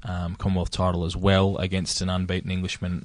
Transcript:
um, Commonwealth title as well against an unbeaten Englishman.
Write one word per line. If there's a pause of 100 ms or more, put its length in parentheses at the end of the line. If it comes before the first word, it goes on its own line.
um,
Commonwealth
title
as
well
against
an
unbeaten
Englishman.